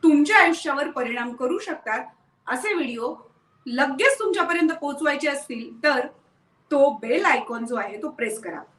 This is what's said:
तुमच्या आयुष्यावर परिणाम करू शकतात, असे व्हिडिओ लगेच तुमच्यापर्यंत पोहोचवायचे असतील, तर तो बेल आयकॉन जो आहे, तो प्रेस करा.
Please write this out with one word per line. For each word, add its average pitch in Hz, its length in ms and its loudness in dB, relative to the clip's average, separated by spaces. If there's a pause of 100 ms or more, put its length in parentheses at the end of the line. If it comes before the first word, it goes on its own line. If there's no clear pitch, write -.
तुमच्या 302 340 6
आयुष्यावर 320 520 2
परिणाम 240 440 -4
करू 262 260 -2
शकतात, 254 460 -6 (420)
असे 262 260 -2
व्हिडिओ 254 420 -4 (520)
लगेच 277 520 2
तुमच्यापर्यंत 339 500 2
पोहोचवायचे 285 600 -2
असतील, 247 540 -8
तर 294 240 2 (640)
तो 277 180 6
बेल 254 360 -2
आयकॉन 233 400 0
जो 240 100 -4
आहे, 208 260 -6
तो 302 80 -6
प्रेस 220 320 -6
करा. 170 180 -10 (200)